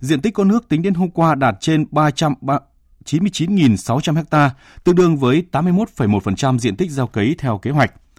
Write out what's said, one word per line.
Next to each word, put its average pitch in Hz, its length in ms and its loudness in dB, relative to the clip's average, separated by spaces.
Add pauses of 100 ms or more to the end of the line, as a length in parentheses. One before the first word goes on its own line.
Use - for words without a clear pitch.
Diện 135 200 -2
tích 214 140 -2
có 202 100 0
nước 214 240 2
tính 160 140 0
đến 196 120 -2
hôm 175 160 -2
qua 165 240 2
đạt 131 260 0
trên 156 300 0
ba 151 200 2
trăm 143 300 -2
ba, 135 180 -4 (460)
chín 156 180 -2
mươi 208 100 0
chín 175 220 -2
nghìn 135 220 4
sáu 123 240 -4
trăm 156 160 -2 (140)
ha, 147 200 2 (340)
tương 175 120 4
đương 175 200 4
với 135 340 2
tám 151 140 -2
mươi 180 80 0
mốt 208 160 0
phẩy 113 200 -2
một 104 140 2
phần 98 140 -4
trăm 127 220 0
diện 110 180 -2
tích 180 140 -4
gieo 135 160 -4
cấy 117 320 -2
theo 120 200 -4
kế 117 120 -6
hoạch. 143 220 0 (260)